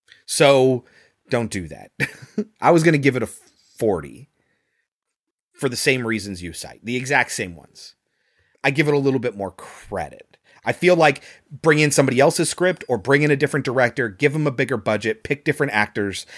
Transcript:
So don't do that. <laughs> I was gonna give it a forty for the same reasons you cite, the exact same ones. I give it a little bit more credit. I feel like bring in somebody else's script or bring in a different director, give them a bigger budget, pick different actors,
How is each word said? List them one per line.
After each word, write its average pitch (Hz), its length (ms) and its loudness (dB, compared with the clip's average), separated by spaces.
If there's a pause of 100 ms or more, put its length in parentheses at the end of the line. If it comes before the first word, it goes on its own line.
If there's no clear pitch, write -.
(260)
So 131 580 4 (460)
don't 117 220 -4
do 90 180 -8
that. 60 220 -20 (360)
<laughs> - 340 -10
I 143 100 4
was 170 120 6
gonna 160 140 4
give 135 180 2
it 120 80 -2
a 101 40 -6
forty - 1000 -6 (1200)
for 139 160 -4
the 123 60 -10
same 127 300 0
reasons 101 380 -6
you 85 80 -12
cite, - 320 -16
the 117 140 -6
exact 127 340 0
same 90 240 -8
ones. - 400 -20 (680)
I 143 80 2
give 147 160 2
it 147 60 2
a 147 40 2
little 135 220 0
bit 110 180 -6
more 95 140 -8
credit. - 840 -14 (280)
I 117 80 -2
feel 180 220 2
like 151 280 2 (280)
bring 151 280 2
in 147 120 2
somebody 131 280 2
else's 156 300 4
script 180 380 -2
or 120 100 0
bring 139 240 2
in 151 100 2
a 143 40 2
different 139 300 -2
director, 123 440 0
give 139 240 0
them 151 140 -2
a 139 40 -2
bigger 127 260 -4
budget, 107 460 -4
pick - 220 -6
different 139 280 -2
actors, 104 520 -2 (120)